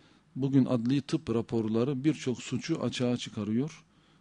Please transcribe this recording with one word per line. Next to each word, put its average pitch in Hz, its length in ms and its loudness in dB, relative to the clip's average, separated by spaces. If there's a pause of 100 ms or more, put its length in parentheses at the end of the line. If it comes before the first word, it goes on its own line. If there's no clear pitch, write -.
(360)
Bugün 135 300 4
adli 127 360 2
tıp 160 280 -2
raporları 117 760 0
birçok 135 400 0
suçu 131 380 -4
açığa 123 360 0
çıkarıyor. 113 680 -4 (380)